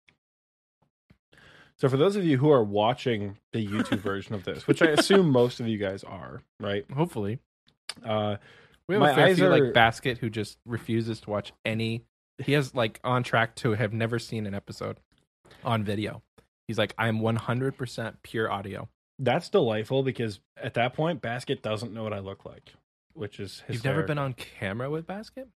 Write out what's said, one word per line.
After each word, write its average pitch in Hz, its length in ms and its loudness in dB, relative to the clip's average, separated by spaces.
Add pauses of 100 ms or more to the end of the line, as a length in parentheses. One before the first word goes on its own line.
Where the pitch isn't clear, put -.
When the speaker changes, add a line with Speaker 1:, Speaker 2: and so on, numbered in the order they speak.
(1800)
Speaker 1:
So 135 100 2
for 131 80 2
those 190 180 4
of 202 80 0
you 151 140 4
who 143 140 4
are 131 120 8
watching 104 760 0 (140)
the 113 140 -2
YouTube 104 340 -2
Speaker 2:
<laughs> - 0 -
Speaker 1:
version 98 360 -6
of 92 100 -10
this, - 220 -8
which - 140 2
I 170 60 8
assume 165 420 6
most 123 300 4
of 120 80 -4
you 110 100 0
guys 98 260 -4
are, 76 380 -14 (180)
right? 101 320 -4
Speaker 2:
Hopefully. 127 480 -2 (640)
Speaker 1:
Uh, 107 340 -2 (500)
Speaker 2:
We 180 80 -2
have 214 60 4
a - 40 6
Speaker 1:
my 147 100 6
Speaker 2:
fair 151 100 8
Speaker 1:
eyes 185 120 6
Speaker 2:
few, 185 120 6
like, 143 120 6
Speaker 1:
are 123 120 2
Speaker 2:
Basket 113 460 4
who 117 100 -4
just 107 360 -6
refuses 113 560 -2
to - 80 -14
watch 104 220 -4 (140)
any. 113 400 -2 (340)
He 135 140 0
has, 139 200 0
like, 113 300 -2
on 123 200 0
track 113 340 2
to 123 160 0
have 107 200 -2
never 113 260 -2
seen 113 280 -8
an 98 80 -8
episode - 440 -10 (640)
on 113 200 0
video. 104 380 -4 (460)
He's 110 100 -4
like, 107 200 0
"I'm 110 220 0
one 113 160 0
hundred 127 420 -2
percent 120 460 -8
pure 110 280 -2
audio." 101 380 -6 (300)
Speaker 1:
That's 135 300 0
delightful 131 540 0
because 117 360 -4 (220)
at 127 140 -10
that 123 180 0
point, 160 280 -2
Basket 120 420 -6
doesn't 107 300 -6
know 113 100 -8
what 107 100 -4
I 101 60 -6
look 98 260 -12
like, - 280 -18 (400)
which 107 260 -12
is 101 280 -14
Speaker 2:
You've 117 160 -8
never 135 200 0
been 147 140 -4
Speaker 1:
hysterical. 143 60 -4
Speaker 2:
on 127 100 -4 (260)
camera 113 300 -4
with 160 180 -6
Basket? 220 400 -14 (120)